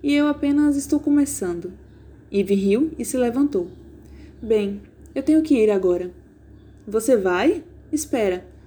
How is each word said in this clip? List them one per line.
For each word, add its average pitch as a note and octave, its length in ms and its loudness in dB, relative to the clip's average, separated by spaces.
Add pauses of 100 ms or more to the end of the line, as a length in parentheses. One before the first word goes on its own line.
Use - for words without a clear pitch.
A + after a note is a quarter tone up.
"E C#4+ 120 0
eu D4 120 2
apenas D4 480 0
estou C#4+ 240 -2
começando." F#3+ 720 -2 (600)
Eve G3+ 220 0
riu G3+ 440 0
e A#3+ 60 -8
se C4 140 -4
levantou. A#3+ 500 0 (720)
"Bem, G#3 400 -2 (340)
eu C#4 80 -4
tenho D#4 200 4
que D4+ 120 2
ir G#3+ 160 4
agora." F3+ 400 0 (800)
"Você A3 260 2
vai? F#3+ 480 0 (300)
Espera. G#3 500 -2 (240)